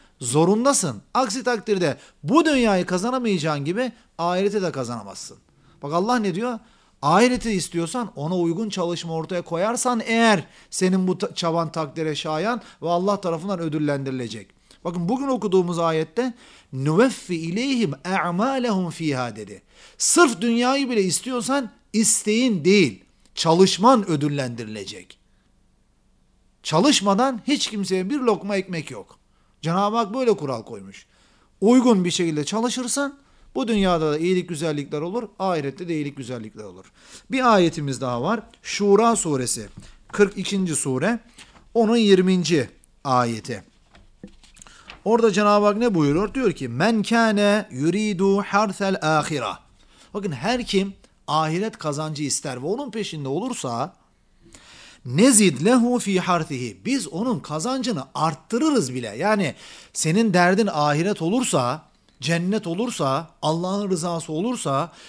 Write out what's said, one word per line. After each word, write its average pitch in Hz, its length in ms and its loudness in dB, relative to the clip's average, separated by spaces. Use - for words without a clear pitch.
zorundasın. 170 800 2
Aksi 240 300 -2
takdirde 196 540 0
bu 277 220 4
dünyayı 233 400 2
kazanamayacağın 180 800 -2
gibi 226 260 -4
ahireti 190 440 0
de 170 100 -2
kazanamazsın. 117 680 -10
Bak 143 120 -6
Allah 202 220 0
ne 202 200 -2
diyor? 233 240 -6
Ahireti 226 500 4
istiyorsan 170 640 -4
ona 160 220 -2
uygun 175 320 -2
çalışma 170 440 -4
ortaya 160 280 -4
koyarsan 220 640 -2
eğer 226 380 4
senin 185 380 2
bu 185 100 0
ta-, - 180 -6
çaban 165 360 -2
takdire 156 440 -4
şayan 165 460 -4
ve 160 80 -4
Allah 190 320 0
tarafından 175 380 -4
ödüllendirilecek. 139 1000 -4
Bakın 175 260 -4
bugün 262 180 0
okuduğumuz 185 520 0
ayette 165 540 -2
"Nüveffi 165 640 0
ileyhim 196 580 -2
e'malehum 190 840 -2
fiha" 131 460 -4
dedi. 104 260 -16
Sırf 254 440 4
dünyayı 247 480 0
bile 220 140 2
istiyorsan 240 680 -2
isteğin 214 720 2
değil, 175 380 4
çalışman 190 760 4
ödüllendirilecek. 120 1120 -4
Çalışmadan 208 840 2
hiç 285 200 -2
kimseye 185 420 -4
bir 285 100 -2
lokma 208 360 0
ekmek 185 360 -6
yok. 104 280 -16
Cenab-ı 196 360 0
Hak 214 160 -2
böyle 247 240 2
kural 127 260 -6
koymuş. 98 420 -16
Uygun 226 440 6
bir 175 60 0
şekilde 160 320 -2
çalışırsan 247 720 -4
bu 254 120 -2
dünyada 180 440 2
da 147 60 -2
iyilik 180 320 0
güzellikler 151 520 -6
olur, 208 280 -6
ahirette 165 480 -4
de 165 80 -4
iyilik 143 220 -6
güzellikler 110 460 -12
olur. 92 280 -20
Bir 254 220 4
ayetimiz 151 480 2
daha 123 200 -2
var. 208 180 -2
Şura 208 540 4
suresi, 127 540 -2
kırk 202 260 2
ikinci 185 380 -2
sure, 147 440 -2
onun 233 240 4
yirminci 180 720 4
ayeti. 117 600 0
Orada 226 260 4
Cenab-ı 208 340 4
Hak 208 120 4
ne 226 180 0
buyuruyor? 160 380 2
Diyor 247 180 2
ki, 135 160 -8
"Men 190 360 0
kâne 208 680 2
yuridu 196 720 0
harsel 196 600 0
âhira." 147 580 -2
Bakın 196 180 -6
her 202 340 -4
kim 196 280 -2
ahiret 160 500 -2
kazancı 151 460 -6
ister 127 400 -6
ve - 20 -10
onun 240 260 -6
peşinde 165 360 -8
olursa, 147 640 -6
"Nezid 175 600 4
lehu 240 340 4
fi 190 200 0
hartihi." 143 640 -4
Biz 233 220 -4
onun 180 320 -4
kazancını 220 640 -4
arttırırız 165 800 0
bile. 113 240 -6
Yani 190 380 0
senin 196 400 2
derdin 185 340 4
ahiret 151 540 0
olursa, 160 640 0
cennet 175 460 -2
olursa, 165 600 -2
Allah'ın 185 480 -2
rızası 170 420 -4
olursa 160 600 -2